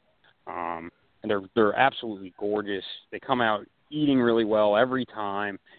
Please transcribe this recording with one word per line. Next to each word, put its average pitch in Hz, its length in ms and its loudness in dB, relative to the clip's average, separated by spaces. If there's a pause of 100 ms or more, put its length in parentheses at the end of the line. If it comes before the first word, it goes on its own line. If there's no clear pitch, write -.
(460)
Um, 85 440 -8 (320)
and 107 80 -6
they're, 101 120 0 (140)
they're 107 180 4
absolutely 110 640 -2
gorgeous. 104 460 -4 (260)
They 104 80 -12
come 127 220 -2
out 107 260 0 (240)
eating 143 300 2
really 117 240 4
well 104 320 4
every 127 300 2
time, 101 520 -6 (200)